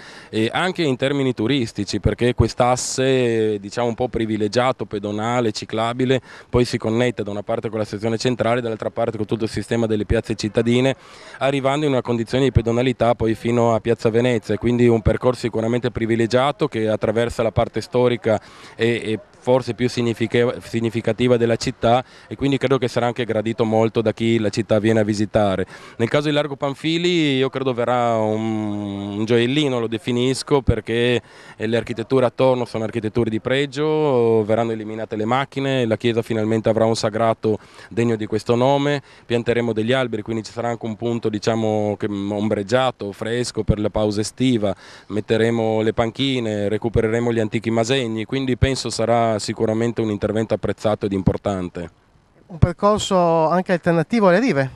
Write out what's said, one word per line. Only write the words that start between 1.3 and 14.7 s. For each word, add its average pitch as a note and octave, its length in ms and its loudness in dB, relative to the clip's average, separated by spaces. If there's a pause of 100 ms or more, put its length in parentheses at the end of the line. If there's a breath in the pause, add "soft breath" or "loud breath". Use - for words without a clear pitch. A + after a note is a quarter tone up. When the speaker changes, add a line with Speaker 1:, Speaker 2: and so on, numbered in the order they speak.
Speaker 1:
turistici, A#2 440 0 (240)
perché A#2 340 2
quest'asse, A#2+ 1300 2
diciamo, A#2+ 260 -4
un A#2 80 0
po' B2+ 140 -2
privilegiato, A2 760 0
pedonale, G#2+ 680 -2
ciclabile, A#2+ 680 0 (300 loud breath)
poi B2 140 4
si A#2 120 -4
connette A2+ 460 0
da G2+ 80 -6
una G2+ 140 -8
parte A#2 240 -4
con G#2+ 100 -6
la G#2+ 60 0
sezione A2 340 -4
centrale, A#2+ 420 0
dall'altra A2 300 -4
parte A#2 260 -4
con G#2+ 100 -4
tutto A2+ 180 -2
il G#2+ 60 -2
sistema A#2 360 -2
delle G#2+ 180 0
piazze F#2+ 300 0
cittadine, A#2+ 640 0 (420 loud breath)
arrivando C#3 480 0
in C#3 60 2
una B2 100 2
condizione A#2+ 400 -2
di C3 80 2
pedonalità A#2 640 2
poi A2+ 220 -2
fino A#2 400 2
a - 20 2
Piazza A#2 320 0
Venezia, A#2 480 0
quindi A#2+ 300 4